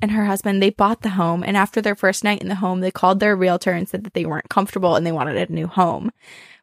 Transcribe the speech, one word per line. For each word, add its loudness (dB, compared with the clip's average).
and 0
her 2
husband, 0
they 6
bought 2
the -2
home. 0
And 0
after 0
their 0
first 0
night 0
in -8
the -4
home, -2
they 0
called 4
their 4
realtor 2
and -4
said -6
that -12
they -2
weren't -6
comfortable -2
and 0
they -2
wanted -4
a -12
new -4
home. -2